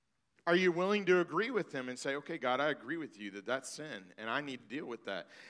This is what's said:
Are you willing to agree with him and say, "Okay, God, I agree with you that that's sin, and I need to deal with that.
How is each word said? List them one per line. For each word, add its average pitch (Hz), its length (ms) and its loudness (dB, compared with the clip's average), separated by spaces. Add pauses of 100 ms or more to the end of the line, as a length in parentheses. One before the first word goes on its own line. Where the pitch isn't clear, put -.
(440)
Are 175 120 6
you 185 160 6
willing 190 340 2
to 180 140 8
agree 175 300 0
with 208 220 -2
him 127 160 -4
and 127 80 -6
say, 139 200 -2
"Okay, 156 200 -8
God, 127 240 2
I 151 100 4
agree 135 260 -4
with 139 200 -8
you 101 160 -8
that 98 140 -10
that's 131 220 -2
sin, 113 500 -10
and 110 100 -8
I 127 120 0
need 127 280 -8
to 120 80 -8
deal 156 100 -6
with 117 180 -8
that. 95 240 -6 (220)